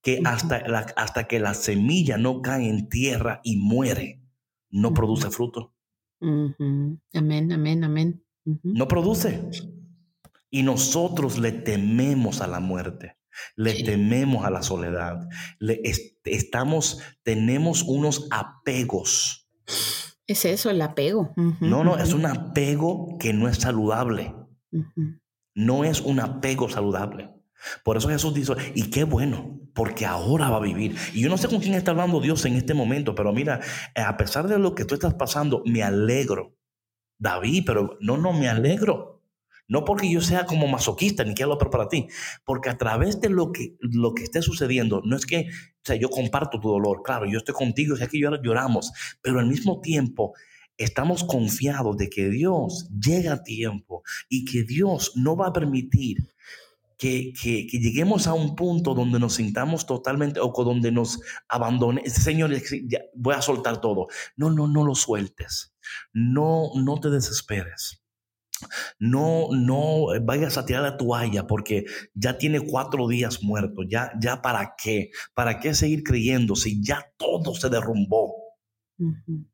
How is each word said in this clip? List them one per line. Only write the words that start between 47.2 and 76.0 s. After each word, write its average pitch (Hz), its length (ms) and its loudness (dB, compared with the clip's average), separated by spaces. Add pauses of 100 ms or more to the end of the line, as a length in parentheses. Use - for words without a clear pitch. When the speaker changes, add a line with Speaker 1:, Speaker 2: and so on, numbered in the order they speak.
Speaker 1:
yo 107 120 0
estoy - 160 -6
contigo, 139 420 0
sé 120 120 -4
que 156 120 -4
llor-, 143 220 0
lloramos, 117 500 0 (300)
pero 127 160 0
al 120 80 2
mismo 175 340 0
tiempo 131 540 0 (420)
estamos 160 480 0
confiados 120 720 0
de 98 140 -2
que 98 180 -2
Dios 139 640 0
llega 151 440 2
a - 80 -6
tiempo 107 600 -6 (260)
y 127 160 -2
que 127 200 0
Dios 165 520 0
no 139 200 2
va 190 120 0
a 170 40 -2
permitir 131 640 2 (800)
que, 127 420 -2
que, 113 260 -2
que 123 120 -4
lleguemos 165 480 2
a 165 80 2
un 156 220 0
punto 170 380 2
donde 123 240 2
nos 117 160 2
sintamos 123 520 -2
totalmente 139 540 0
o 123 120 2
co-, 123 120 0
donde 120 280 4
nos 117 280 0 (280)
abandone. 120 600 0
"Señor, 156 440 4
es 131 180 -4
que 139 160 -6
ya 117 140 -2 (140)
voy 123 200 2
a 135 80 -2
soltar 127 380 0
todo". 95 280 0 (280)
No, 156 140 2
no, 151 180 4
no 151 160 4
lo 139 100 2
sueltes. - 800 -4 (380)
No, 147 640 2
no 143 240 2
te 151 100 0
desesperes. - 920 -4 (960)
No, 151 540 2
no 143 540 2 (160)
vayas 139 340 0
a 127 80 -4
tirar 127 180 0
la 139 140 -2
toalla 117 500 0
porque 104 380 -2 (300)
ya 123 240 -2
tiene 151 220 0
cuatro 131 480 0
días 120 340 0
muerto. 101 460 -2
Ya, 120 320 -2
ya 123 200 0
para 113 400 -2
qué, 107 300 -2 (240)
para 117 260 0
qué 147 140 0
seguir 151 300 2